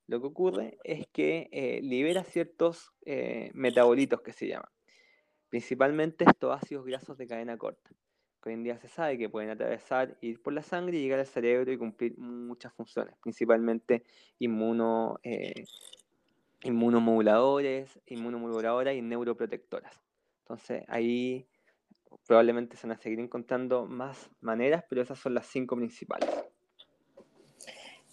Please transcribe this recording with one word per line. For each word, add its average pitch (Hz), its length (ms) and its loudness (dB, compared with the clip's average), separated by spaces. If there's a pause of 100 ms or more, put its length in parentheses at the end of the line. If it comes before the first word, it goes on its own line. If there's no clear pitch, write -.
lo 120 140 -4
que 131 80 -4
ocurre 185 560 -2
es 156 280 -6
que, 156 400 0
eh, 123 300 -2
libera 143 420 2
ciertos, 165 680 -2 (120)
eh, 120 500 -6
metabolitos 123 680 6
que 117 100 -14
se - 160 -8
llaman, - 200 -8 (800)
principalmente 143 800 0
estos 131 360 0
ácidos 139 220 -10
grasos 127 340 -10
de 127 80 -10
cadena 117 320 -8
corta, - 320 -10 (520)
que 113 80 -8
hoy 113 40 -6
en 113 100 -6
día 117 140 -6
se 123 100 -20
sabe 151 300 -4
que 110 100 -2
pueden 107 220 -6
atravesar, 120 680 -2
ir 117 220 -8
por 143 100 -6
la 151 100 -4
sangre 175 360 -4
y 143 40 -2
llegar 135 180 0
al 135 60 -2
cerebro 127 460 2
y 127 60 -2
cumplir 117 400 -4
muchas 120 560 -12
funciones, 110 480 -8
principalmente 117 840 2 (340)
inmuno-, 113 880 0
eh, 95 400 -8 (1000)
inmunomoduladores, 120 1400 4
inmunomoduladoras 117 880 -2
y 123 80 -4
neuroprotectoras. 117 920 -4 (480)
Entonces, - 480 -10
ahí 120 580 -2 (800)
probablemente 120 500 6
se - 100 -14
van 113 100 -6
a - 40 -16
seguir 113 200 -6
encontrando 123 640 -4
más 127 440 -12 (100)
maneras, 127 480 0
pero 127 140 0
esas 127 160 -10
son 123 160 -4
las 120 120 -4
cinco 127 300 -4
principales. - 520 -6 (1800)